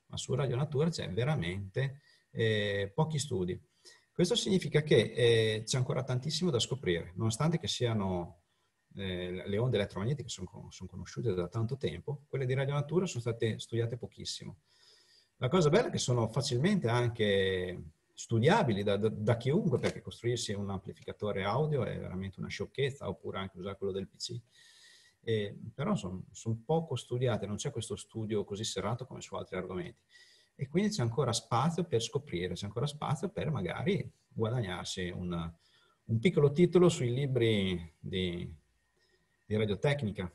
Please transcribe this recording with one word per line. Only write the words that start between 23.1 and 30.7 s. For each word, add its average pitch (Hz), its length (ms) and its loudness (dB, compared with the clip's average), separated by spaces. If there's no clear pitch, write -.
anche 95 200 -8
usare 98 180 -8
quello 98 160 -6
del 95 140 -4
P - 80 -20
C. 120 260 -10
Eh, 107 300 0
però 190 220 -2
son, 92 260 -8
son - 340 -6
poco 160 300 -2
studiate, 120 500 -2
non 104 100 -4
c'è 120 140 -4
questo 107 260 -6
studio 107 480 -4
così 101 180 -6
serrato 113 440 -4
come 90 160 -12
su - 120 -14
altri 95 220 -8
argomenti. 92 460 -6
E 139 140 -6
quindi 202 220 2